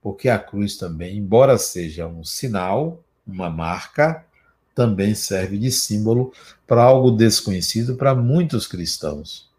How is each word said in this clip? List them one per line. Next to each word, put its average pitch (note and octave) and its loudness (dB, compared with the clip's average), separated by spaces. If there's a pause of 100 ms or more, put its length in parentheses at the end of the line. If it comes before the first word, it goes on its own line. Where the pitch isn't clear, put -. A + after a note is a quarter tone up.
Porque G2+ -4
a A2+ 2
cruz G2+ -4
também, F2 -10
embora A2+ 6
seja E2+ -6
um E2+ -14
sinal, A#2+ -4 (240)
uma F#2 -8
marca, F2+ -2 (480)
também G#2 2
serve G2 -4
de B2 -2
símbolo A2+ -2 (320)
para A#2 4
algo B2+ 8
desconhecido A2+ 0
para C3+ 2
muitos B2+ 0
cristãos. D#2+ -10